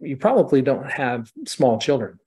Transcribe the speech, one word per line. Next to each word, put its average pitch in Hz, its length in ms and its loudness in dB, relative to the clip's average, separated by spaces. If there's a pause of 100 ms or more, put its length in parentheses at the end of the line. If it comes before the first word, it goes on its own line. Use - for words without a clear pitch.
you 143 160 -8
probably 170 440 4
don't 127 300 -2
have 120 400 -4 (140)
small 123 320 2
children 123 500 -2